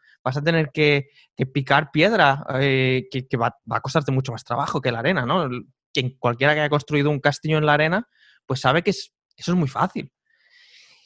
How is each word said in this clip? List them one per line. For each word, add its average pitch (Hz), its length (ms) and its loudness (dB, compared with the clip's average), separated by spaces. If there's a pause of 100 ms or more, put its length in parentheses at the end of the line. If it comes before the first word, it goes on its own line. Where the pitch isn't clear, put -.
(220)
vas 131 140 -2
a 147 60 -4
tener 160 320 0
que, 147 340 2 (300)
que 135 80 -2
picar 143 460 0
piedra, 151 540 4 (140)
eh, 131 500 0
que, 131 160 -6
que - 120 -4
va, 117 180 0 (160)
va 110 60 -2
a - 40 -2
costarte 143 300 -2
mucho 131 220 -2
más 107 100 -12
trabajo 139 380 -4
que 131 100 -2
la 117 80 -6
arena, 135 260 -2
¿no? 165 180 0
El, 123 240 -6 (260)
quien, 127 260 -4
cualquiera 123 340 0
que 151 60 0
haya 151 100 0
construido 147 400 0
un 143 120 -2
castillo 156 360 0
en 151 100 2
la 147 60 4
arena, 160 360 0 (360)
pues 131 140 -4
sabe 131 240 2
que - 60 0
es, - 240 -6 (240)
eso - 160 -6
es 180 40 2
muy 147 120 0
fácil. 147 420 -4 (960)